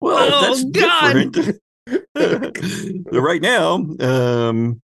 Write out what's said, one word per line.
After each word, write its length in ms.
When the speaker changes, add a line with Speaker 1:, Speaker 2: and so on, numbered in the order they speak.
Speaker 1:
Well, 140
Speaker 2:
Oh, 240
Speaker 1:
that's 100
Speaker 2:
God. 680
Speaker 1:
different. 280
<laughs> 1300
Right 300
now, 340
um, 840